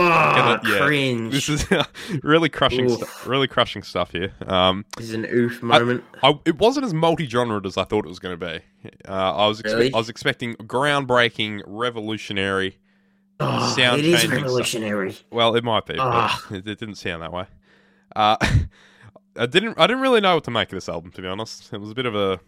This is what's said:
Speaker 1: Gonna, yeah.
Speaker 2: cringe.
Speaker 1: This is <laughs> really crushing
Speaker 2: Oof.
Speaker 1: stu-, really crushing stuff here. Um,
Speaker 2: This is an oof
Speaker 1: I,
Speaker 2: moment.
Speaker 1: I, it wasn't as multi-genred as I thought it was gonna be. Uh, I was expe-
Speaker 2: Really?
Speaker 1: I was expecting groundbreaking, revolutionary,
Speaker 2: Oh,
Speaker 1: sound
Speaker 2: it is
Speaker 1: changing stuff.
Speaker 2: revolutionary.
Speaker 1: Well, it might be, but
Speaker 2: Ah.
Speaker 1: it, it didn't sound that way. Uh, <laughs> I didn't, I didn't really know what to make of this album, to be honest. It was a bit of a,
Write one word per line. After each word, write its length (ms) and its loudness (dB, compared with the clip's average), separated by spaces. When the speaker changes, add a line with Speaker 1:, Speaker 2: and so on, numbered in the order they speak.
Speaker 1:
Gonna, 300 2
yeah. 220 0
Speaker 2:
cringe. 440 0
Speaker 1:
This 200 -2
is 160 -2
<laughs> 280 -8
really 260 4
crushing 420 2
Speaker 2:
Oof. 20 4
Speaker 1:
stu-, 220 -14
really 180 2
crushing 360 0
stuff 300 -4
here. 200 -4
Um, 400 2
Speaker 2:
This 140 -10
is 40 -6
an 160 -4
oof 320 2
Speaker 1:
I, 40 -6
Speaker 2:
moment. 380 4
Speaker 1:
I, 240 4
it 120 0
wasn't 280 2
as 80 -2
multi-genred 720 0
as 100 -6
I 80 0
thought 220 -2
it 20 -14
was 100 -14
gonna 200 -8
be. 220 -8
Uh, 60 -10
I 340 2
was 140 2
expe- 140 -4
Speaker 2:
Really? 180 -2
Speaker 1:
I 60 0
was 100 -4
expecting 460 -4
groundbreaking, 1120 0
revolutionary, 1120 -4
Speaker 2:
Oh, 360 0
Speaker 1:
sound 240 4
Speaker 2:
it 60 2
is 60 4
Speaker 1:
changing 80 0
stuff. 140 -2
Speaker 2:
revolutionary. 680 -2
Speaker 1:
Well, 240 2
it 100 2
might 200 0
be, 120 -10
but 100 -2
Speaker 2:
Ah. 440 0
Speaker 1:
it, 160 -10
it 120 -8
didn't 160 -10
sound 280 -8
that 100 -10
way. 120 -6
Uh, 240 4
<laughs> 60 0
I 100 0
didn't, 320 0
I 80 6
didn't 160 0
really 180 4
know 140 2
what 100 0
to 60 -6
make 220 0
of 40 -6
this 120 -10
album, 240 -8
to 100 -14
be 60 -6
honest. 440 -10
It 80 -10
was 120 -14
a 20 -14
bit 120 -4
of 100 -2
a, 320 0